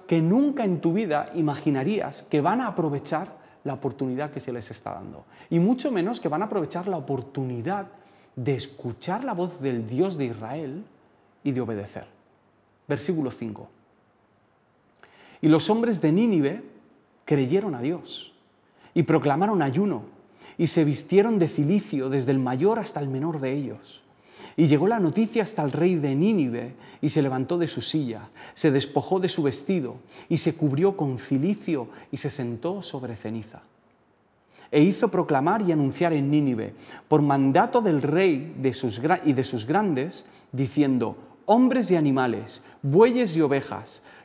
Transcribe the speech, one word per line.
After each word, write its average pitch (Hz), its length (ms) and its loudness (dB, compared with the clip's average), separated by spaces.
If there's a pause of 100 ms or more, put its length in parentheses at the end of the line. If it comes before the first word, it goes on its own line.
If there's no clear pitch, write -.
que 165 140 4
nunca 254 440 2
en 180 160 0
tu 165 100 2
vida 165 440 -2
imaginarías 147 880 -2
que 151 180 0
van 185 180 2
a 254 80 -2
aprovechar 160 680 -4 (260)
la 139 120 -6
oportunidad 131 560 -6
que 147 80 -10
se 131 120 -10
les 120 200 -10
está - 220 -12
dando, 82 300 -14 (260)
y 170 100 2
mucho 254 320 2
menos 214 280 -2
que - 80 -6
van 151 140 -2
a 214 40 -2
aprovechar 180 420 -4
la 185 100 -4
oportunidad 135 920 -6 (480)
de 131 200 -2
escuchar 147 680 -8
la 262 100 -4
voz 175 280 -6
del 123 240 -4
Dios 160 320 -2
de 139 80 -2
Israel 131 580 -10 (600)
y 143 80 -2
de 127 100 -2
obedecer. 104 460 -8 (800)
Versículo 143 420 -2
cinco. 113 400 -10 (1700)
"Y 139 80 4
los 156 200 4
hombres 226 320 0
de 156 100 2
Nínive 170 520 2 (600)
creyeron 156 500 0
a 120 60 -8
Dios, - 520 -8 (600)
y 165 100 4
proclamaron 156 580 2
ayuno, 139 420 0 (540)
y 165 100 2
se 156 180 4
vistieron 196 540 2
de 165 80 4
cilicio 143 640 0
desde 135 220 0
el 135 80 4
mayor 135 400 0
hasta 185 200 -8
el 143 100 -4
menor 147 300 -4
de 131 140 -2
ellos." 127 500 -8 (540)
Y 160 100 6
llegó 147 200 6
la 233 120 2
noticia 208 440 2
hasta - 200 -4
el 143 80 0
rey 175 240 2
de 143 180 0
Nínive, 135 640 0 (260)
y 156 80 0
se 151 120 2
levantó 131 360 0
de 170 100 0
su - 140 -6
silla, 113 480 -4 (240)
se 156 180 2
despojó 139 480 0
de 185 100 0
su - 140 -2
vestido, 135 520 -2 (320)
y 165 120 0
se 156 160 0
cubrió 160 420 0
con 135 220 -2
cilicio, 143 680 -2 (240)
y 139 60 -6
se 147 120 -6
sentó 131 520 -6
sobre 127 340 -10
ceniza. 110 460 -10 (1080)
E 147 120 4
hizo 190 280 4
proclamar 165 520 0
y 175 100 2
anunciar 156 420 0
en 139 180 0
Nínive, 127 420 0 (340)
por 151 140 4
mandato 143 600 4
del 165 200 2
rey 156 560 2
de 131 160 0
sus 113 280 -4
gra-, 170 240 2
y 151 80 4
de 123 100 0
sus 110 220 -4
grandes, 165 600 -2 (260)
diciendo: 131 680 0 (280)
"Hombres 233 460 4
y 185 40 6
animales, 131 680 0 (180)
bueyes 214 540 4
y 165 60 4
ovejas, 135 600 -2 (240)